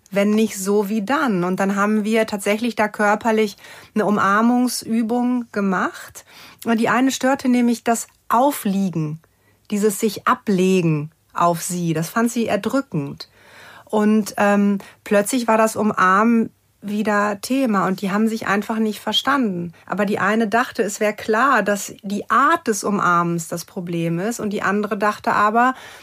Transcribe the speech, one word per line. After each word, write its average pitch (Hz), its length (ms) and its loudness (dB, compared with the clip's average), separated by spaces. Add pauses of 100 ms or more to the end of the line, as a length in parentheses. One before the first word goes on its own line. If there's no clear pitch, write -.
(100)
Wenn 202 200 0
nicht 214 280 2
so, 202 300 0
wie 220 160 -2
dann? 240 400 0
Und 185 160 -2
dann 196 160 0
haben 208 280 0
wir 220 220 2
tatsächlich 214 480 -2
da 214 140 0
körperlich 214 680 0 (380)
eine 208 100 2
Umarmungsübung 233 1500 0
gemacht. 196 720 -4 (400)
Und 233 160 0
die 233 80 0
eine 254 240 2
störte 269 360 0
nämlich 240 360 2
das 233 240 -2 (200)
Aufliegen, 190 920 0 (500)
dieses 208 300 0
sich 214 260 -2
ablegen 185 840 2 (220)
auf 170 280 0
sie. 175 320 -4
Das 160 140 -2
fand 233 240 0
sie 226 160 -2
erdrückend. 196 800 -4 (560)
Und, 214 540 0
ähm, 202 400 2 (260)
plötzlich 208 420 0
war 220 100 4
das 220 200 2
Umarmen 214 760 2 (300)
wieder 208 600 -2
Thema 233 480 0
und 190 140 -2
die 190 100 -2
haben 214 160 2
sich 220 180 -4
einfach 214 320 -2
nicht 220 220 -2
verstanden. 208 720 -2 (140)
Aber 185 200 -2
die 208 140 -2
eine 214 260 0
dachte, 226 360 -2
es - 180 -4
wäre 208 140 0
klar, 233 500 2
dass 196 380 -4
die 202 280 -8
Art 285 380 2
des 214 160 -2
Umarmens 170 640 0
das 170 160 -8
Problem 170 560 -4
ist 226 180 -4
und 214 120 -6
die 202 120 -4
andere 208 340 -2
dachte 208 360 -2
aber, 226 420 2 (280)